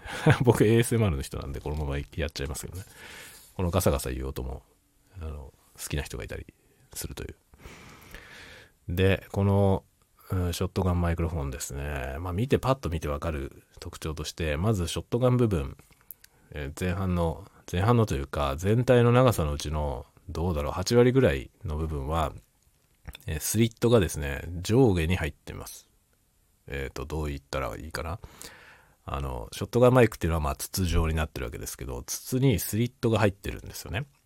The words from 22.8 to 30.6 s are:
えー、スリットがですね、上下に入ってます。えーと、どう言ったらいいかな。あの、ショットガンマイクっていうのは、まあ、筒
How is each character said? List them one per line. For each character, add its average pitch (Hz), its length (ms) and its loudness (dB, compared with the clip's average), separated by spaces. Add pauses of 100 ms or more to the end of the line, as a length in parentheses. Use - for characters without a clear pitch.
え 80 100 -4
ー、 - 20 -4
ス - 180 -2
リ 113 120 4
ッ - 100 -14
ト 120 100 4
が 117 100 8
で 82 100 4
す - 80 -8
ね、 71 260 -4 (180)
上 113 320 6
下 85 140 2
に 90 80 2
入 80 140 -2
っ - 20 -10
て - 220 -16
ま - 140 -12
す。 - 200 -20 (800)
え 67 240 -8
ー - 20 -20
と、 67 120 -8
ど 76 180 -6
う 76 40 -4
言 71 100 -6
っ - 20 -10
た - 200 -6
ら 62 160 -6
い 78 140 -12
い - 20 -18
か - 120 -10
な。 82 160 -8 (840)
あ 69 160 -6
の、 62 300 -8
シ - 120 -8
ョ - 40 -
ッ - 20 -14
ト 117 100 2
ガ 123 100 8
ン 123 40 4
マ 131 80 8
イ 110 80 8
ク - 60 -8
っ - 40 -16
て - 60 -2
い 85 40 4
う - 20 2
の 82 40 2
は、 80 60 0
ま 71 100 -2
あ、 71 40 -4
筒 - 300 -4